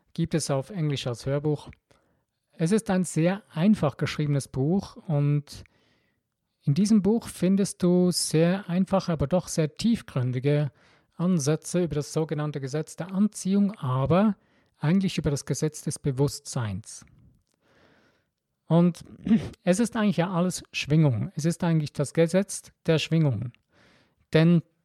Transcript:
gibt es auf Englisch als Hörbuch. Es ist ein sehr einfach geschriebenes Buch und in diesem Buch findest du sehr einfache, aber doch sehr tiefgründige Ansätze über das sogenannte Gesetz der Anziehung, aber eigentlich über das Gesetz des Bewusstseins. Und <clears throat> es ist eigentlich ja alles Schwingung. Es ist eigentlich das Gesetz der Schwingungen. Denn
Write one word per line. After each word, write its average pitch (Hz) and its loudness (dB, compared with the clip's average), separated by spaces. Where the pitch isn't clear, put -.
gibt 165 -4
es 156 -2
auf 135 -2
Englisch 151 -4
als 120 -8
Hörbuch. 143 -4
Es 165 -2
ist 214 0
ein 185 2
sehr 180 0
einfach 170 2
geschriebenes 143 -2
Buch 156 -2
und 147 -2
in 147 0
diesem 202 4
Buch 214 0
findest 190 0
du 180 4
sehr 175 0
einfache, 185 0
aber 147 -2
doch 175 0
sehr 156 -2
tiefgründige 143 -2
Ansätze 165 0
über 151 -4
das 147 -6
sogenannte 151 -4
Gesetz 135 -6
der 180 -10
Anziehung, 202 2
aber 147 2
eigentlich 185 0
über 156 -2
das 139 -4
Gesetz - -4
des - -8
Bewusstseins. 127 -4
Und 170 2
<clears throat> - 0
es 185 2
ist 233 -2
eigentlich 208 0
ja 180 0
alles 175 -2
Schwingung. 143 2
Es 143 -4
ist 170 -2
eigentlich 160 0
das - -4
Gesetz 170 0
der 165 2
Schwingungen. 139 0
Denn 165 6